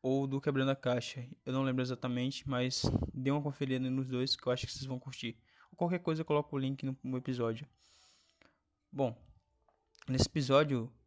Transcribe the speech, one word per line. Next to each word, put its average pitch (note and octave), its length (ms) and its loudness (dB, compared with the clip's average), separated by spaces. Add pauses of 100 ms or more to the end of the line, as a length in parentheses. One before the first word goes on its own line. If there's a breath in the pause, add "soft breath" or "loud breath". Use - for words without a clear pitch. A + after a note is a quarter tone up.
ou C3+ 240 2
do C3+ 140 0
Quebrando C3+ 320 2
a C3+ 40 2
Caixa. B2 520 -2 (180)
Eu C3 60 -4
não C3+ 120 2
lembro C3 180 2
exatamente, B2+ 640 -2
mas B2+ 360 0 (300)
dê C3 180 0
uma D3 100 2
conferida C3 480 -2
nos C3 180 0
dois B2+ 280 0
que - 120 -6
eu B2 40 2
acho B2 140 0
que - 60 -8
vocês - 140 -8
vão C3 140 -6
curtir. A#2+ 380 -10 (340 soft breath)
Ou - 60 -20
qualquer F3 220 0
coisa D#3+ 220 -2
eu D#3 40 -2
coloco D3 300 0
o C#3 40 2
link C3+ 260 -2
no, C3+ 180 -2
no C3 140 -2
episódio. B2 500 -2 (1200 soft breath)
Bom, C3 240 -2 (920)
nesse C3 200 2
episódio C3+ 640 2 (160)